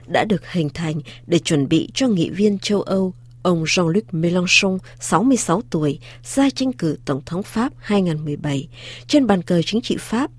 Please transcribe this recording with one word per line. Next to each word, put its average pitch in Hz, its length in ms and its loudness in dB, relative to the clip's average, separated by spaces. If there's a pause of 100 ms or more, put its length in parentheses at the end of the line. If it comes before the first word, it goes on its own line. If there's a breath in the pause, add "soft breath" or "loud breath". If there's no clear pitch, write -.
đã - 180 2
được 208 260 -2
hình 160 180 0
thành 160 320 -4 (260 loud breath)
để - 120 4
chuẩn 143 300 0
bị 160 240 2
cho 269 140 0
nghị 185 220 0
viên 202 300 0
châu 202 220 0
Âu, 190 320 -2 (300)
ông 170 200 2
Jean-Luc 165 380 2 (100)
Mélenchon, 180 680 2 (220 loud breath)
sáu 175 240 2
mươi 262 140 4
sáu 180 320 0
tuổi, 151 300 0 (240 loud breath)
ra 277 260 2
tranh 262 240 -2
cử 160 320 -2
tổng 135 200 -2
thống 180 180 -6
Pháp 233 360 -4
hai 202 220 0
ngàn 156 240 -2
mười 147 100 -4
bảy. 143 320 -4 (400 loud breath)
Trên 277 200 4
bàn 196 140 4
cờ 175 200 2
chính 208 200 -2
trị - 180 -2
Pháp 247 400 -4